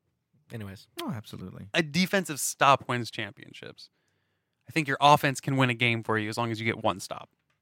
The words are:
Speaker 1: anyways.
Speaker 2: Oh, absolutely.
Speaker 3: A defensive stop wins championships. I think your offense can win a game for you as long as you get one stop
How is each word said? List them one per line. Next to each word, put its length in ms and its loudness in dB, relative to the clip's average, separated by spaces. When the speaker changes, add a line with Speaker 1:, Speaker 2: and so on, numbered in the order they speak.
Speaker 1:
anyways. 360 -12
Speaker 2:
Oh, 100 -10
absolutely. 600 -14
Speaker 3:
A 80 0
defensive 580 -2
stop 480 2
wins 240 -2
championships. 800 -12
I 40 -18
think 160 -2
your 120 -2
offense 400 6
can 160 -2
win 140 4
a 40 0
game 280 2
for 160 0
you 100 -2
as 80 -6
long 140 -2
as 80 -4
you 80 -4
get 160 -2
one 160 0
stop 300 -12